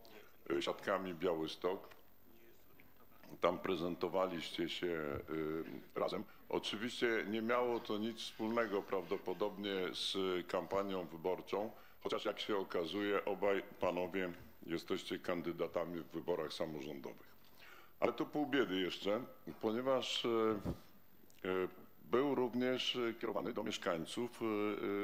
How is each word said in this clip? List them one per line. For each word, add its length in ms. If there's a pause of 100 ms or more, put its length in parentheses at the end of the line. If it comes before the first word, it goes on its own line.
(500)
e, 120
siatkami 520
Białystok. 760 (1500)
Tam 180
prezentowaliście 1120
się, 500 (760)
e, 40
razem. 240 (260)
Oczywiście 800
nie 120
miało 380
to 180
nic 200
wspólnego 640
prawdopodobnie 920 (180)
z 240 (300)
kampanią 580
wyborczą, 640 (320)
chociaż 220
jak 140
się 180
okazuje, 680
obaj 380 (160)
panowie 520 (340)
jesteście 540
kandydatami 840
w 60
wyborach 460
samorządowych. 760 (720)
Ale 140
to 120
pół 220
biedy 280
jeszcze, 480 (380)
ponieważ, 640
e, 40
e, 1400 (340)
był 340
również 640 (220)
kierowany 340
do 100
mieszkańców, 800
e, 40
e, 20 (560)